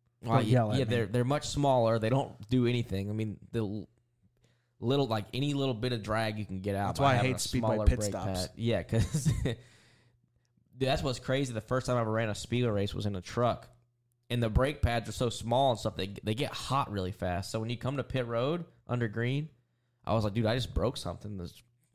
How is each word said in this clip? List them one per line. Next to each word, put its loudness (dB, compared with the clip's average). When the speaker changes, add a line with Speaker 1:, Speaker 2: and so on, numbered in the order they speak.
Speaker 1:
Well, 2
Speaker 2:
don't 6
Speaker 1:
y-, 2
Speaker 2:
yell 6
at 2
Speaker 1:
yeah, 4
Speaker 2:
me. -2
Speaker 1:
they're, 2
they're 0
much 0
smaller. 4
They 0
don't 2
do 4
anything. 0
I -4
mean, -4
the -2
l-, -4
little, 2
like, -2
any 0
little 0
bit -2
of -4
drag -2
you -4
can -6
get -2
out 0
Speaker 2:
That's -4
Speaker 1:
by 2
Speaker 2:
why 6
I 4
Speaker 1:
having 2
Speaker 2:
hate -2
Speaker 1:
a -6
Speaker 2:
speed -2
by 2
Speaker 1:
smaller 4
Speaker 2:
pit 6
Speaker 1:
brake 0
Speaker 2:
stops. -2
Speaker 1:
pad. -8
Yeah, 0
'cause 0
<laughs> -2
dude, -2
that's 0
what's -2
crazy. -2
The -4
first -2
time 2
I 2
ever 0
ran 0
a -2
speedway 0
race 0
was -2
in -2
a -6
truck, 0
and 0
the 2
brake 2
pads 0
are -8
so 0
small 2
and -2
stuff, -4
they, -6
they 0
get -4
hot -2
really -4
fast. -4
So -2
when -4
you -4
come -4
to -2
pit -4
road -2
under 0
green, -2
I 2
was 2
like, 0
"Dude, 2
I 2
just -4
broke 0
something." -10
This -12